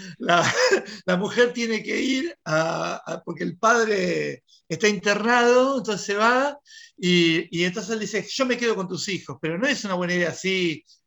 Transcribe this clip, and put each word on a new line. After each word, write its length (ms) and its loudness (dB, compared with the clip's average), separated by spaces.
La, 240 4
<laughs> 640 0
la 100 2
mujer 380 2
tiene 280 -2
que 160 -4
ir 460 -2
a, 520 -2
a, 160 -8
porque 220 -8
el 120 -6
padre 880 0
está 180 0
internado, 920 4
entonces 260 -4
se 100 -2
va 440 2
y, 600 2
y 60 2
entonces 280 -4
él 80 -4
dice, 300 -6
"Yo 140 -2
me 140 -2
quedo 180 0
con 100 -4
tus 220 -8
hijos", 320 -8
pero 160 -4
no 100 -2
es 200 -2
una 80 -4
buena 200 -2
idea 140 0
así, 560 -4